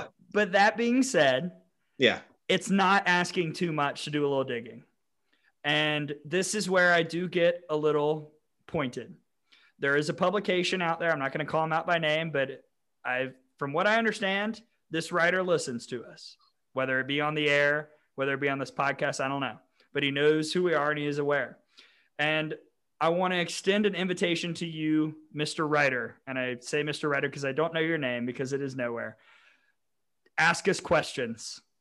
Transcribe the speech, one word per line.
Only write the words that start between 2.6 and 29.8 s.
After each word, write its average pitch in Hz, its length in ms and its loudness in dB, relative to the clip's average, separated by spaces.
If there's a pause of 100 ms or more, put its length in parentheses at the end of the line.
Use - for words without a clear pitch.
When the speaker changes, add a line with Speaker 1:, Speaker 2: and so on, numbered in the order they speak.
Speaker 1:
not 196 360 4
asking 175 480 0
too 175 180 -2
much 143 320 -2
to 156 80 -8
do 147 140 2
a - 20 2
little 135 160 2
digging. 117 400 -8 (800)
And 151 500 0 (120)
this 185 300 -2
is 185 140 -2
where 180 240 6
I 170 100 4
do 165 260 -4
get 175 400 2
a 156 80 0
little 151 560 0 (340)
pointed. 135 480 -6 (640)
There 143 160 2
is 147 140 2
a 165 40 -2
publication 185 680 0
out 165 180 -2
there. 170 140 2
I'm 147 60 -2
not 135 120 -2
gonna 143 140 -4
call 160 180 0
'em 160 80 -2
out 160 160 0
by 175 120 2
name, 160 320 0
but 135 340 -4 (400)
I've, 131 280 -4 (260)
from 139 120 -4
what 175 160 2
I 214 80 4
understand, 214 640 -2 (300)
this 160 220 -4
writer 175 280 2
listens 143 460 -2
to 117 160 -8
us, - 320 -20 (380)
whether 131 260 0
it 127 80 -2
be 143 140 -2
on 151 120 0
the 151 160 0
air, 143 420 2 (240)
whether 139 180 -2
it 135 80 -4
be 139 80 2
on 139 100 -2
this 131 120 -6
podcast, 139 520 -2
I 135 60 -2
don't 139 100 -4
know. 120 180 -6 (360)
But 143 100 0
he 139 80 0
knows 151 400 2
who 180 120 0
we 170 100 2
are 147 160 2
and 151 100 -2
he 147 80 -4
is 147 100 -2
aware. 143 420 0 (600)
And 156 360 0 (440)
I 156 80 2
wanna 180 300 2
extend 190 480 0
an 190 100 0
invitation 175 600 -2
to 175 120 -6
you, 156 480 0 (180)
Mister 151 320 -2
Writer. 135 520 0 (100)
And 131 100 -6
I 127 220 -4
say 147 240 -4
Mister 151 240 -4
Writer 139 220 0
'cause 139 160 -8
I 135 80 -2
don't 156 200 -2
know 165 60 -2
your 160 180 0
name 123 280 -2
because 127 260 -6
it 139 100 -2
is 131 140 -6
nowhere. 117 400 -6 (1200)